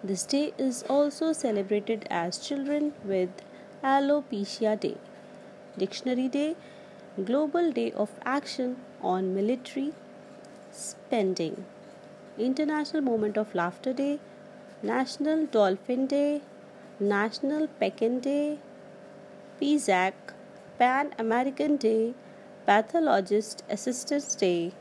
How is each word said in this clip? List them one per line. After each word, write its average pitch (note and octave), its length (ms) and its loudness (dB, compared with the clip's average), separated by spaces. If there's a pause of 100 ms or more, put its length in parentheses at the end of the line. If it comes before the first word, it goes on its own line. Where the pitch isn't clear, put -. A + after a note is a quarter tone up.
This F#3+ 200 -2
day C#4+ 340 2
is C4 320 0
also D4 440 4
celebrated G#3 760 0
as F3 280 0
Children D4 560 0 (100)
with F#3 260 2 (540)
Alopecia C4+ 960 2
Day, - 180 -2 (800)
Dictionary B3+ 500 0
Day, D4 280 0 (680)
Global D4+ 480 2
Day A#3 200 0
of G#3 180 0 (160)
Action B3+ 520 -2 (240)
on F#3 320 2
Military B3+ 600 0 (800)
Spending, F#3 920 -2 (720)
International D4 640 2
Moment A3 360 2
of G#3+ 180 0
Laughter F3+ 380 0
Day, C#4+ 260 0 (640)
National C#4 640 2
Dolphin A3+ 600 4
Day, C#4+ 340 2 (580)
National G#3+ 680 2
Pecan A#3 520 0
Day, C#4+ 400 0 (1000)
pisac, G3 520 4 (640)
Pan C4 420 4
American C4 560 2
Day, A3+ 380 2 (520)
Pathologist G#3+ 1040 4
Assistance B3+ 640 -2
Day F3+ 480 2